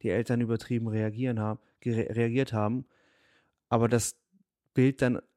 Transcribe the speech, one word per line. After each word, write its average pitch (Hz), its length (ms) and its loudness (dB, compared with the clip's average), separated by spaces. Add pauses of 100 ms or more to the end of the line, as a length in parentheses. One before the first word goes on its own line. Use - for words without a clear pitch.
die 110 80 -2
Eltern 117 300 0
übertrieben 113 480 -2
reagieren 110 520 -2
haben, 107 200 -4 (200)
gere-, 113 340 -2
reagiert 117 380 0
haben. 113 340 -2 (800)
Aber 117 200 4
das 117 320 0 (540)
Bild 135 280 4
dann 123 180 2 (160)